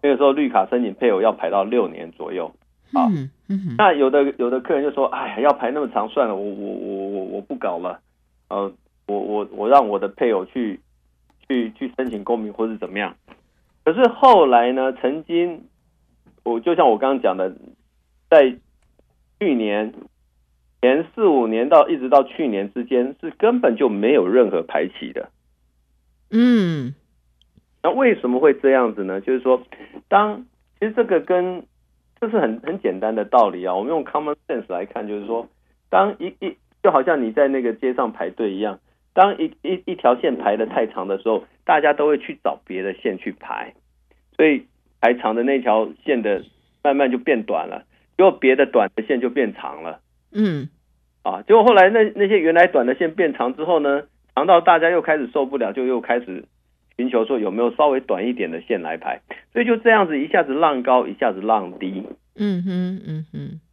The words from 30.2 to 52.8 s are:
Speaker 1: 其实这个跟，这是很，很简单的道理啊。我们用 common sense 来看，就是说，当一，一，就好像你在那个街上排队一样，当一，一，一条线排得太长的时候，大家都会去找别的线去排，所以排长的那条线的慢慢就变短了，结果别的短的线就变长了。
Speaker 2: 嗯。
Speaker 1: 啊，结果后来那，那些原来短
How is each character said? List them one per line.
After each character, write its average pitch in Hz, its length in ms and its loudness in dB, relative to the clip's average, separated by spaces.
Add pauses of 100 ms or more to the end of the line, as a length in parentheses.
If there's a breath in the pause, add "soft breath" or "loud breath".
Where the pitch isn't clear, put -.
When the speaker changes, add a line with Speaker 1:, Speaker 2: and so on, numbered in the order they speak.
Speaker 1:
其 202 60 -2
实 220 60 -4
这 233 140 0
个 175 140 0
跟， 180 440 -2 (560)
这 233 100 -4
是 220 100 0
很， 117 200 -2
很 185 220 -8
简 95 180 -4
单 110 160 -4
的 104 100 -4
道 113 240 4
理 90 160 -8
啊。 90 80 -2
我 95 80 -2
们 120 80 -6
用 160 160 -4
common 147 300 -6 (120)
sense 117 200 -8
来 90 180 -6
看， 110 220 -12
就 104 120 -8
是 101 60 -12
说， 113 220 -8 (420)
当 196 300 2
一， 175 80 -8 (120)
一， 196 160 -8 (280)
就 190 80 4
好 143 100 4
像 143 220 0
你 113 80 -4
在 139 160 2
那 135 140 -2
个 117 120 -2
街 127 200 -4
上 120 180 -2
排 90 180 -8
队 98 240 -6
一 95 60 -8
样， 101 200 -6 (340)
当 190 240 4
一， 160 140 -4 (120)
一， 185 220 -6
一 180 100 -8
条 123 240 2
线 131 180 -2
排 104 200 0
得 110 80 -2
太 113 200 -2
长 98 220 -10
的 98 100 -4
时 104 100 -6
候， 110 160 0 (220 soft breath)
大 156 160 2
家 147 120 2
都 147 140 0
会 151 100 2
去 147 260 -12
找 73 220 -4
别 92 180 -8
的 95 100 -6
线 92 240 -6
去 101 140 -10
排， - 420 -14 (600)
所 156 100 4
以 143 200 2 (340)
排 117 140 2
长 113 200 -2
的 117 100 0
那 135 160 0
条 110 300 0 (160)
线 131 160 -2
的 101 220 -2 (400)
慢 139 120 2
慢 139 160 2
就 127 60 -2
变 123 260 -2
短 87 240 -4
了， - 160 -14 (340)
结 180 60 6
果 190 80 8
别 131 240 2
的 135 100 4
短 120 300 2
的 113 80 -6
线 127 160 -2
就 120 100 -2
变 123 240 -2
长 73 280 -14
了。 82 180 -14 (320)
Speaker 2:
嗯。 165 380 -2 (540)
Speaker 1:
啊， - 200 -6
结 202 100 4
果 226 100 8
后 240 100 6
来 190 160 10
那， 220 140 4 (120)
那 202 120 0
些 202 120 4
原 165 140 2
来 175 120 8
短 147 200 2